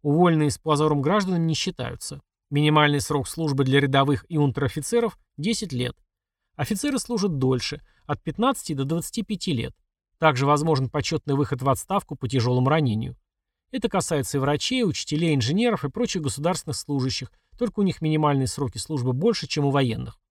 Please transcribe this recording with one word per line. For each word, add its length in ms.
Уволенные 500
с 60
позором 440
гражданами 440
не 80
считаются. 680
Минимальный 500
срок 280
службы 360
для 160
рядовых 480
и 100
унтер-офицеров — 800
десять 340
лет. 240
Офицеры 420
служат 400
дольше – 420
от 160
пятнадцати 520
до 100
двадцати 400
пяти 300
лет. 200
Также 260
возможен 440
почётный 460
выход 260
в 80
отставку 460
по 120
тяжёлому 420
ранению. 460
Это 180
касается 480
и 20
врачей, 420
и 20
учителей, 500
инженеров 500
и 60
прочих 320
государственных 560
служащих – 540
только 220
у 40
них 180
минимальные 440
сроки 320
службы 360
больше, 340
чем 180
у 60
военных. 480